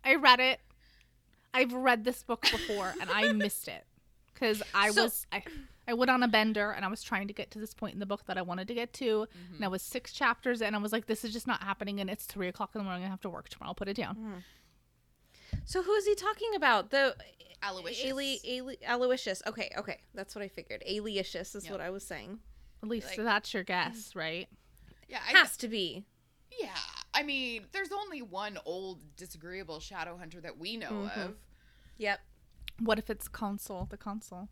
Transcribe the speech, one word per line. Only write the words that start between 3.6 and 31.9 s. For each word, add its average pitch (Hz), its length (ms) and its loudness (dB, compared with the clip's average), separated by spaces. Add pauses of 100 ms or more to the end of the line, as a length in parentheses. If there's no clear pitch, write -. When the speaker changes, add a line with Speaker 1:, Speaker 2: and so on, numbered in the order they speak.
Speaker 1:
it. - 180 -10 (480)
'Cause 214 280 2 (120)
I 202 160 6
Speaker 2:
So 208 140 6
Speaker 1:
was, - 280 -2
I, 202 100 -4 (460)
I 240 60 2
went 247 160 4
on 254 120 6
a 240 60 6
bender, 214 440 4
and 196 120 -4
I 190 40 0
was 214 140 -6
trying 202 260 0
to 208 40 -8
get - 200 -6
to 214 60 -12
this 214 140 -10
point - 220 -6
in 196 60 -6
the 202 60 -4
book 202 200 -4
that 190 100 -2
I 185 60 0
wanted 180 260 -4
to 240 60 -4
get 240 200 -2
to, 220 320 2
Speaker 3:
Mm-hmm. 175 300 -16
Speaker 1:
and 214 80 -2
I 196 40 2
was 185 120 0
six - 320 -8
chapters 240 480 2
in, 220 80 2
and 214 80 0
I - 40 2
was 208 120 0
like, 220 140 0
"This 220 180 -2
is 220 80 -4
just 226 140 -6
not 240 160 0
happening, 196 380 -4
and 190 100 -2
it's - 160 -6
three 190 220 -4
o'clock 190 260 -6
in 220 60 -4
the 202 40 -2
morning, 180 200 -4
I 190 40 -4
have 190 140 -6
to 196 80 -6
work - 180 -10
tomorrow. - 220 -10
I'll 180 40 -6
put 196 140 -6
it 202 80 -2
down." 208 200 -4
Speaker 2:
Mm-hmm. - 1500 -12
So 370 180 -2
who 370 120 4
is 403 100 4
he 415 100 6
talking 427 400 0
about? 240 360 4
The 269 260 4 (460)
Speaker 3:
Aloysius. 240 500 -4
Speaker 2:
Ali-, 269 280 -2 (200)
Ali-, 254 240 -10
Aloysius. 247 600 2
Okay, 208 320 -4
okay. 196 200 -6 (160)
That's 196 200 -10
what 202 100 -6
I 196 40 -8
figured. - 380 -12
Aloysius 196 680 -4
is 202 100 -10
Speaker 3:
Yep. 165 80 -10
Speaker 2:
what 190 80 -6
I 165 100 -4
was 196 140 -8
saying. 170 340 -10 (440)
Speaker 1:
At 214 80 -8
least 233 180 -4
Speaker 3:
Like 185 80 -6
Speaker 1:
that's 214 380 0
your 190 100 0
guess, 190 500 -2
right? 165 320 -4 (640)
Speaker 3:
Yeah, 233 180 -6
I 226 120 -2
Speaker 2:
Has 302 200 6
to 240 100 -4
be. 190 360 -2 (560)
Speaker 3:
Yeah. 208 160 -4 (380)
I 285 80 6
mean, 254 500 -4
there's 381 200 -4
only 392 280 -6
one 196 460 -6
old, 185 360 -6 (140)
disagreeable 170 640 -12
shadow 175 380 -8
hunter 170 240 -14
that - 160 -12
we 202 180 -4
know 180 140 -8
Speaker 2:
Mm-hmm. 202 300 -4
Speaker 3:
of. 196 160 -6 (600)